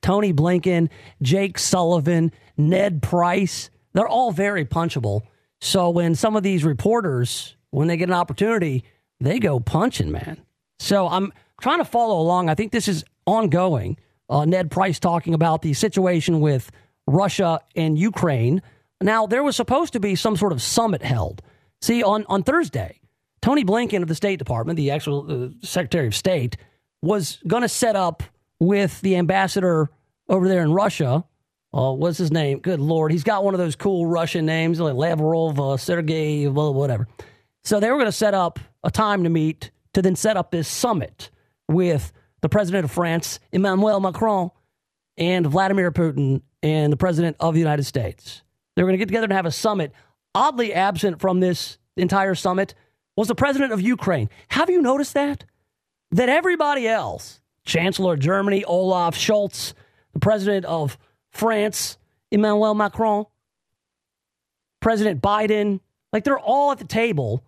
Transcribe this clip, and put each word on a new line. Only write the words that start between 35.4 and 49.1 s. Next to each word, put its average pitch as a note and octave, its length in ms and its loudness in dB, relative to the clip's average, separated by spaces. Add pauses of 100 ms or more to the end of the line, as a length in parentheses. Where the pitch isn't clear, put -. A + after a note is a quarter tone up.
uh, C#3 160 0
Sergei, D3+ 720 -2
well, C#3+ 260 0
whatever. B2+ 320 -2 (560)
So G#3 160 0
they A3 140 2
were D4 60 0
gonna A#3 120 2
set G#3 240 0
up F3 240 0 (240)
a F#3 80 0
time G#3 320 0
to E3+ 80 2
meet D#3+ 400 -2 (220)
to F#3+ 100 2
then F#3 140 4
set G#3+ 200 0
up F3+ 140 -4
this E3 160 -2
summit - 640 -4 (380)
with D#3+ 440 2 (280)
the D#3 80 0
president F#3+ 380 2
of B2+ 40 -4
France, E3 480 -2 (140)
Emmanuel G3 480 2
Macron, F#3+ 500 0 (640)
and F3 300 0
Vladimir F#3 460 2
Putin, C#3 500 0 (180)
and D3+ 320 2
the C#3+ 40 0
president E3+ 420 0
of E3 160 0
the D#3+ 60 4
United D3+ 240 0
States. - 580 -8 (320)
They F3 80 0
were F#3 60 2
gonna F#3+ 100 2
get G#3 80 -2
together A3 200 -2